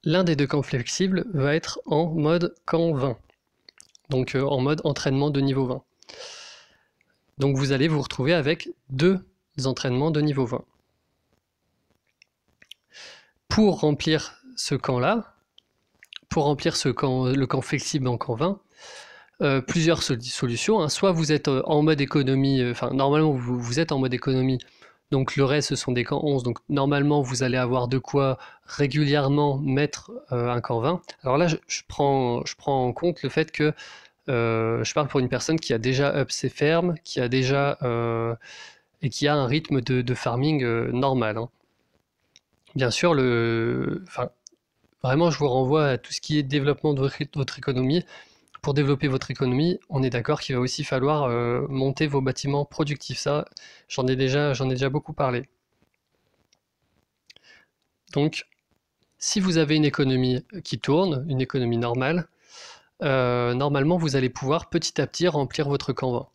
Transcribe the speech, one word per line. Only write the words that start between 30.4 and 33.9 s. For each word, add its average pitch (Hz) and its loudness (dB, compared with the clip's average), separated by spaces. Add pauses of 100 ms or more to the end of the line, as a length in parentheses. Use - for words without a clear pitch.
un 120 0
camp 113 -2
vingt. 160 0 (180)
Alors 131 0
là, 170 4
je, 151 2 (100)
je - -8
prends, 135 0
je - -10
prends 131 0
en 117 -2
compte 170 -2
le 139 -4
fait 160 -2
que 151 0 (580)